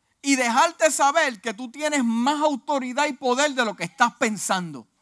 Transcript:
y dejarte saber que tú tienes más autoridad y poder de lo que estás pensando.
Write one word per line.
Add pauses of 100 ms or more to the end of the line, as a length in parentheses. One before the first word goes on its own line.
(220)
y
dejarte
saber
que
tú
tienes
más
autoridad
y
poder
de
lo
que
estás
pensando. (140)